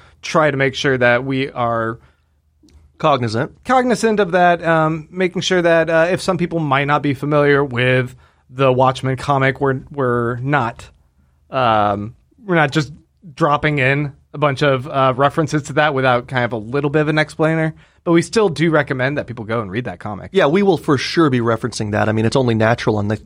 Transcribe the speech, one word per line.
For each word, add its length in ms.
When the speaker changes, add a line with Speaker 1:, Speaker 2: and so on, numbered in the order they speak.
Speaker 1:
try 260
to 80
make 160
sure 240
that 260
we 280
are 480
Speaker 2:
Cognizant. 640
Speaker 1:
cognizant 560
of 100
that, 320
um, 480
making 300
sure 200
that, 280
uh, 220
if 100
some 160
people 220
might 260
not 160
be 120
familiar 520
with 500
the 220
Watchmen 460
comic, 420
we're, 220
we're 460
not, 520
um, 640
we're 100
not 160
just 220
dropping 460
in 340
a 40
bunch 260
of, 240
uh, 300
references 460
to 100
that 200
without 340
kind 180
of 80
a 40
little 320
bit 120
of 80
an 80
explainer. 580
But 80
we 80
still 260
do 240
recommend 460
that 100
people 180
go 160
and 80
read 160
that 140
comic. 340
Speaker 2:
Yeah, 120
we 180
will 140
for 200
sure 320
be 100
referencing 520
that. 160
I 60
mean, 120
it's 120
only 180
natural, 440
and 120
the, 140